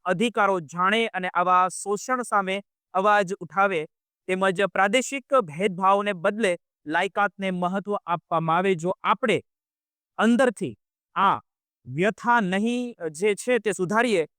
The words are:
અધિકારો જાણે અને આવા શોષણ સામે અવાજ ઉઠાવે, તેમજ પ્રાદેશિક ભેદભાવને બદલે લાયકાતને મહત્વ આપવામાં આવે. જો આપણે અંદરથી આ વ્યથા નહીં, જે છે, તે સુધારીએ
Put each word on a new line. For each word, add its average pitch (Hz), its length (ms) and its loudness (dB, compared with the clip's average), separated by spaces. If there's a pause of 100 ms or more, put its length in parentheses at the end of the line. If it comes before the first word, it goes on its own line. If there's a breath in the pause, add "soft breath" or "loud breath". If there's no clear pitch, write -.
અધિકારો 196 560 0
જાણે 180 460 0
અને 185 220 -6
આવા 180 400 2
શોષણ 208 540 -4
સામે 196 340 -2 (380)
અવાજ 202 460 2
ઉઠાવે, 180 460 0 (420)
તેમજ 190 340 0
પ્રાદેશિક 208 720 0 (100)
ભેદભાવને 190 680 0
બદલે 196 400 0 (340)
લાયકાતને 190 640 -2
મહત્વ 185 460 -4 (100)
આપવામાં 165 500 -2
આવે. 190 180 2
જો 170 160 -4 (140)
આપણે 208 340 0 (800)
અંદરથી 214 560 2 (420)
આ 180 200 2 (500)
વ્યથા 202 540 0
નહીં, 226 540 -2 (160)
જે 190 240 0
છે, 247 240 -2
તે 208 140 -2
સુધારીએ 185 540 0 (120)